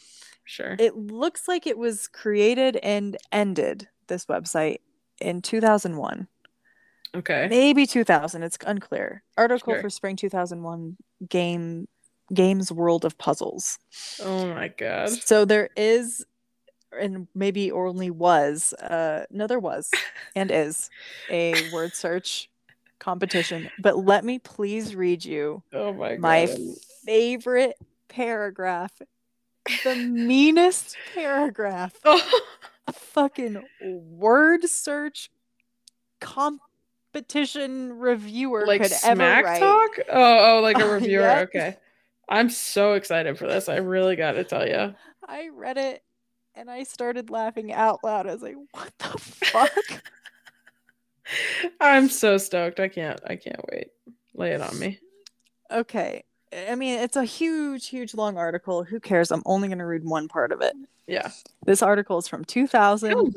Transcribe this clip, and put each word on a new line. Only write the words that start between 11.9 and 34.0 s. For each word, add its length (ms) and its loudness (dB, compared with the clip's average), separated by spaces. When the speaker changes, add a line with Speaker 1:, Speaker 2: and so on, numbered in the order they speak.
Speaker 2:
Games 380 2
World 340 0
of 140 -4
Puzzles. 600 -4
Speaker 1:
Oh 320 -4
my 140 -8
God. 420 -6
Speaker 2:
So 340 4
there 320 2
is, 480 -2
and 360 -6
maybe 380 -2
only 380 -4
was, 640 2
uh, 560 -4
no, 180 -6
there 100 -2
was 320 -6
Speaker 1:
<laughs> 240 -14
Speaker 2:
and 160 -2
is 360 -2
a 440 -2
word 220 -6
search 540 -6
competition. 680 -4
But 180 4
let 260 4
me 140 -4
please 560 -6
read 300 -2
you 380 -6
Speaker 1:
Oh 200 -4
my 240 -6
Speaker 2:
my 300 4
Speaker 1:
God. 120 -4
Speaker 2:
favorite 720 0
paragraph. 840 -6
The 120 0
meanest 1000 4
paragraph 880 -2
Speaker 1:
<laughs> 40 -4
Oh. 360 6
Speaker 2:
a 60 -8
fucking 720 -2
word 880 4